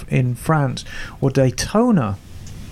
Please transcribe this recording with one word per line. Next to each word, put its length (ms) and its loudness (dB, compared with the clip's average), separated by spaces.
in 260 2
France 500 0
or 80 2
Daytona, 880 2